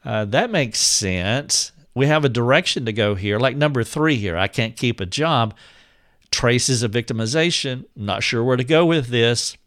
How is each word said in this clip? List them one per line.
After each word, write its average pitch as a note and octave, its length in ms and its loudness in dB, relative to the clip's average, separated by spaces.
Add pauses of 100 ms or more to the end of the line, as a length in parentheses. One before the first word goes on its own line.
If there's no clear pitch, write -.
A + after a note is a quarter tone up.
uh, A2 200 -2
that D3 260 0
makes D3 300 -2
sense. G2 880 -2 (240)
We C3 120 2
have D#3 180 2
a C#3 40 4
direction B2 560 2
to A2 80 -4
go G#2 220 2
here." G2+ 240 -2
Like C3 180 0
number C#3+ 280 0
three D3+ 320 0
here, G2 200 -4
"I F#2+ 120 0
can't A2+ 280 -4
keep A#2+ 240 -2
a F#2+ 60 -4
job." B2 480 0 (800)
Traces B2 500 2
of A#2 80 -2
victimization, B2+ 960 -2 (100)
not G2+ 300 -4
sure A#2 180 0
where B2+ 140 2
to B2 80 0
go D#3+ 200 4
with E3 220 2
this. A#2 500 0 (100)